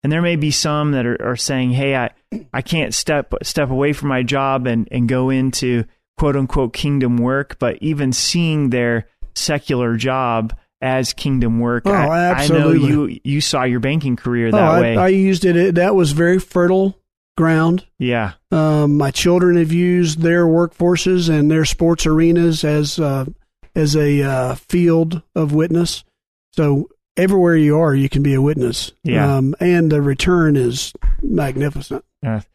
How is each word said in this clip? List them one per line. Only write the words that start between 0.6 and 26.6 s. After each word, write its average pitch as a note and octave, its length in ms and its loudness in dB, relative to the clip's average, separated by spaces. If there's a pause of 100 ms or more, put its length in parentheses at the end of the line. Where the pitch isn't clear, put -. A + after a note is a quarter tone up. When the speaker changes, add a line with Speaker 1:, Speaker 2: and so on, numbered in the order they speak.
Speaker 1:
that B2+ 120 0
are, A#2+ 180 -2
are B2 140 -4
saying, B2+ 360 -2
"Hey, C#3 220 0
I, B2 160 -2 (440)
I B2+ 80 -6
can't D#3+ 320 -4
step, - 480 -4
step C#3+ 260 -4
away C#3 240 0
from C#3+ 160 -4
my B2+ 140 -2
job C3+ 440 -2
and, A#2 240 -2
and B2 180 0
go C3 200 0
into B2+ 560 -2 (320)
quote C#3+ 200 0
unquote C3+ 360 -2
kingdom C3 460 -2
work," C3 400 -4
but - 240 -2
even C#3+ 300 -2
seeing D#3 580 -2
their A#2+ 380 -2 (260)
secular B2 640 -2
job A#2+ 600 -2 (240)
as C3 320 -2
kingdom A#2+ 480 -2
work, A#2+ 240 -2
Speaker 2:
Oh, G3 80 0
Speaker 1:
I, F#3+ 120 2
I D3 40 0
know F3 260 0
Speaker 2:
absolutely. D#3 540 2
Speaker 1:
you, D3 340 0
you C#3+ 200 -2
saw C3 220 -2
your B2 160 0
banking C3+ 360 -2
career A#2+ 320 -2
Speaker 2:
Oh, A2 40 2
Speaker 1:
that - 100 4
Speaker 2:
I, E3 180 4
Speaker 1:
way. A#2 160 2
Speaker 2:
I F#3 120 2
used F#3+ 360 2
it. F3 120 2
It, F3 180 2
that F#3 200 2
was E3 180 2
very E3+ 260 2
fertile F#3 580 0 (400)
ground. E3 480 2 (140)
Speaker 1:
Yeah. A#2 340 -2 (180)
Speaker 2:
Um, D3+ 460 2
my C#3+ 140 0
children F3 480 2
have D#3+ 140 0
used F3 500 2
their E3+ 240 2
workforces E3+ 840 0
and D3+ 220 2
their D#3 160 2
sports E3 400 0
arenas E3 580 2
as, D3+ 340 -2
uh, C3+ 280 -2 (480)
as D3+ 200 0
a, C#3+ 280 2
uh, C3 320 -2
field E3 680 0 (140)
of D3+ 180 0
witness. E3+ 520 -2 (480)
So C#3+ 360 0 (280)